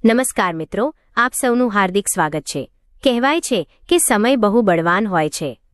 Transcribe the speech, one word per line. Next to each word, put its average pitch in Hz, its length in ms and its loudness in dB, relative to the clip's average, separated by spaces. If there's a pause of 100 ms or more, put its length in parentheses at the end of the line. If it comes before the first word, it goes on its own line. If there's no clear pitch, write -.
નમસ્કાર 220 480 2
મિત્રો, 185 420 -6 (200)
આપ 240 160 0 (100)
સૌનું 247 320 0
હાર્દિક 196 340 0
સ્વાગત 156 340 -2
છે. - 300 -10 (320)
કહેવાય 269 360 2
છે 214 280 -4 (220)
કે 349 80 4
સમય 240 380 2
બહુ 214 260 2
બળવાન 175 460 2
હોય 160 220 0
છે. 139 320 -8 (120)